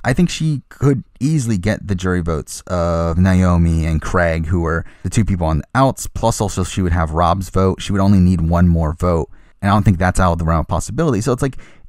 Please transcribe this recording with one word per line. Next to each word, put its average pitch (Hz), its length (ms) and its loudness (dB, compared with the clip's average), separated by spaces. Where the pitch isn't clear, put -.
I 123 100 0
think 180 160 2
she 156 400 -4
could 135 340 0
easily 127 380 0
get 98 300 -4
the 98 80 -2
jury 90 260 -2
votes 80 400 -6
of 85 560 -2
Naomi 87 680 4
and 80 160 -2
Craig, 82 460 0
who 85 180 -2
are 82 220 -4
the 92 80 -6
two 113 140 2
people 87 240 -2
on 78 100 0
the 71 60 -6
outs, 131 320 0
plus - 340 -2
also 98 240 -2
she - 160 -6
would 90 120 0
have 82 180 0
Rob's 85 400 0
vote. 95 320 0
She - 100 -6
would 98 80 0
only 98 200 6
need 90 200 4
one 85 280 4
more 80 260 2
vote, 85 340 -2
and 101 80 -2
I 98 60 2
don't 104 80 4
think 98 160 4
that's 90 220 0
out 90 120 2
of 87 60 -2
the 87 60 -4
realm 82 160 0
of 85 80 -6
possibility. 117 520 -2
So 123 120 0
it's 120 100 -4
like, 135 160 -4